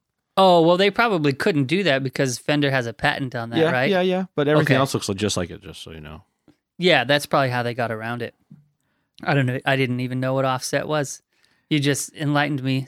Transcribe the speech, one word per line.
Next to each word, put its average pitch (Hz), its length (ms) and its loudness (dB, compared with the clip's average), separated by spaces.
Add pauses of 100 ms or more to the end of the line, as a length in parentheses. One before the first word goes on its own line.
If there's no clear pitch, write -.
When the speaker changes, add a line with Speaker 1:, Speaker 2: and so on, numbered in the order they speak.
(360)
Speaker 1:
Oh, 180 260 6
well, 170 160 6
they 196 120 4
probably 190 440 0
couldn't 147 300 0
do 165 200 0
that 135 180 0
because 131 360 -2
Fender 147 320 0
has 127 160 0
a 113 80 -8
patent 139 400 -4
on 117 160 -6
that, 117 80 -2
Speaker 2:
Yeah, 160 120 4
Speaker 1:
right? 139 200 0
Speaker 2:
yeah, 185 100 2
yeah. 185 240 0 (100)
But 143 140 0
everything 151 260 4
Speaker 1:
Okay. 131 60 2
Speaker 2:
else 135 140 0
looks - 140 -4
like, 98 100 -2
just 101 180 -2
like 87 140 -4
it, 82 120 -16
just - 200 -16
so 82 80 -18
you 80 100 -16
know. 76 220 -16 (560)
Speaker 1:
Yeah, 160 260 4
that's 143 220 0
probably 139 240 0
how 123 120 -2
they 120 120 -4
got 117 180 -4
around 117 300 -8
it. - 120 -10 (880)
I - 120 0
don't 139 120 4
know. 127 200 -2
I 139 100 2
didn't 127 240 0
even 127 200 -4
know 131 140 -2
what 135 120 0
offset 131 420 -2
was. 151 320 -4 (520)
You 151 80 2
just 139 340 -2
enlightened 143 480 -2
me, 131 240 0